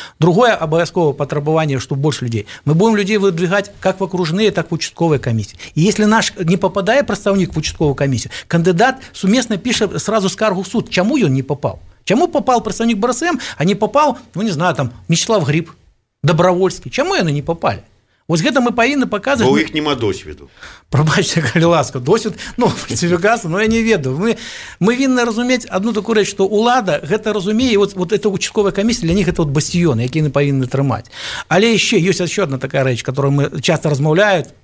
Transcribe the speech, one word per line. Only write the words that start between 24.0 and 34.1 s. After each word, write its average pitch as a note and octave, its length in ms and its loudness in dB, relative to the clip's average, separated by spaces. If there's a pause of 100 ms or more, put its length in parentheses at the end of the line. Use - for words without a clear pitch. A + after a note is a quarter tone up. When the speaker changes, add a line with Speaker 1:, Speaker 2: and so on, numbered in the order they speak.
Speaker 1:
Мы, G#3 220 -2 (420)
мы A3+ 160 2
вінны B3+ 320 2
разумець B3 400 -2
адну G3 240 -2
такую G#3+ 240 -2
рэч, G3+ 160 2
што F#3+ 160 0
ўлада G#3+ 560 0
гэта G#3 320 -2
разумее, G#3+ 400 0
і G3+ 80 4
вот, G3 160 -2
вот F3+ 140 -2
эта G#3+ 180 0
участковая G3+ 400 0
камісія G3 400 0
для F#3+ 80 2
них E3+ 80 0
это F3+ 160 0
вот D3 80 0
бастіёны, D3 560 0
якія D#3 160 -2
яны D3 80 0
павінны C#3 400 0
трымаць. C3+ 400 -2 (400)
Але G#3+ 240 4
яшчэ G3 240 2
ёсць F3+ 240 2
яшчэ F3+ 240 -2
адна C3+ 160 -6
такая C3+ 240 -2
рэч, B2 160 -2
которую C#3 320 0
мы C#3+ 160 0 (100)
часта D#3 300 0
размаўляюць, D#3 720 2